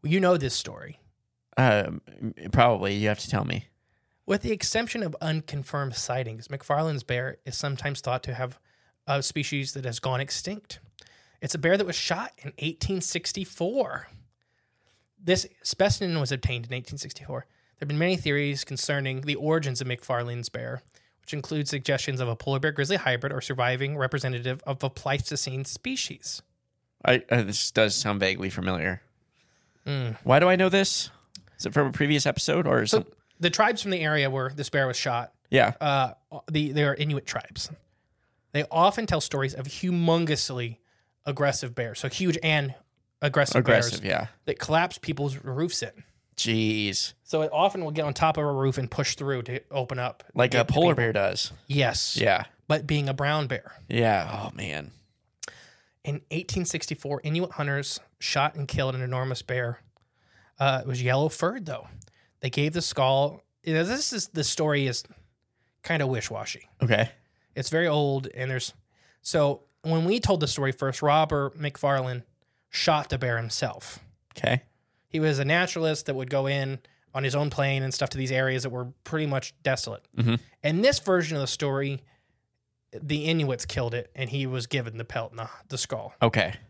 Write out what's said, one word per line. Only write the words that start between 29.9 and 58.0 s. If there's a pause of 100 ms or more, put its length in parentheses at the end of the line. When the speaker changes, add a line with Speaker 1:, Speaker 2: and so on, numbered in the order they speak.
Speaker 2:
Why
do
I
know
this? (480)
Is
it
from
a
previous
episode
or
Speaker 1:
So
Speaker 2:
some- (340)
Speaker 1:
the
tribes
from
the
area
where
this
bear
was
shot, (160)
Speaker 2:
Yeah.
Speaker 1:
uh, (360)
the,
they
are
Inuit
tribes. (800)
They
often
tell
stories
of
humongously (460)
aggressive
bears,
so
huge
and (480)
aggressive
Speaker 2:
Aggressive,
Speaker 1:
bears
Speaker 2:
yeah. (200)
Speaker 1:
that
collapse
people's
roofs
in. (340)
Speaker 2:
Jeez. (100)
Speaker 1:
So
it
often
will
get
on
top
of
a
roof
and
push
through
to (100)
open
up. (100)
Speaker 2:
Like
a
Speaker 1:
Get
the
Speaker 2:
polar
Speaker 1:
people.
Speaker 2:
bear
does. (160)
Speaker 1:
Yes.
Speaker 2:
Yeah. (220)
Speaker 1:
But
being
a
brown
bear. (160)
Speaker 2:
Yeah.
Oh,
man. (1120)
Speaker 1:
In
eighteen
sixty-four,
Inuit
hunters (180)